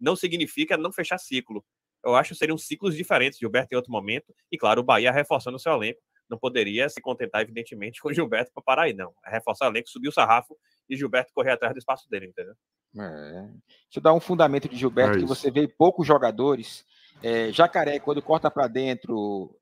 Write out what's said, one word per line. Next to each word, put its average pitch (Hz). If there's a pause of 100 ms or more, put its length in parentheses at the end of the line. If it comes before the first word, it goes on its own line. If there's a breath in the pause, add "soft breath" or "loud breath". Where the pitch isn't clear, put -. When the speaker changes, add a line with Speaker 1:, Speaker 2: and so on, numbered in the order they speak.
Speaker 1:
Não 151
significa 165
não 156
fechar 185
ciclo. 120 (400)
Eu 123
acho 147
que -
seriam 151
ciclos 151
diferentes, 139
Gilberto 120
em -
outro 123
momento, 107 (160)
e -
claro, 113
o 123
Bahia 123
reforçando 135
o 127
seu 165
elenco, 113 (300)
não 113
poderia 123
se -
contentar, 113
evidentemente, 113
com 151
o 143
Gilberto 123
pra 139
parar 135
aí, 127
não. 92 (140)
É 92
reforçar 110
o 120
elenco, 117
subir 131
o 147
sarrafo 117 (320)
e 135
Gilberto 127
correr 143
atrás 120
do 131
espaço 131
dele, 98
entendeu? 92 (420)
Speaker 2:
É. 80
Deixa -
eu -
dar 160
um 170
fundamento 151
de 127
Gilberto 123
Speaker 3:
É 101
Speaker 2:
que 87
Speaker 3:
isso. 131
Speaker 2:
você 139
vê 143
poucos 170
jogadores. 127 (360 soft breath)
É, 113
Jacaré, 156
quando 143
corta 156
pra 143
dentro, 113